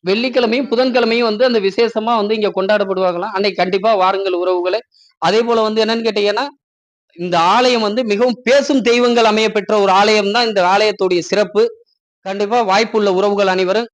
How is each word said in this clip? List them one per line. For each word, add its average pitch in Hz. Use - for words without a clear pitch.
வெள்ளிக்கிழமையும் 240
புதன்கிழமையும் 240
வந்து 214
அந்த 233
விசேஷமா 220
வந்து 208
இங்க 208
கொண்டாடப்படுவாங்களாம். 190
அன்னைக்கு 190
கண்டிப்பா 185
வாருங்கள் 190
உறவுகளே. 180
அதே 196
போல 233
வந்து 220
என்னன்னு 226
கேட்டீங்கன்னா, 208
இந்த 175
ஆலயம் 233
வந்து 214
மிகவும் 226
பேசும் 277
தெய்வங்கள் 240
அமைய 220
பெற்ற 208
ஒரு 196
ஆலயம் 208
தான் 233
இந்த 196
ஆலயத்துடைய 190
சிறப்பு. 202
கண்டிப்பா 202
வாய்ப்புள்ள 214
உறவுகள் 196
அனைவரும் 190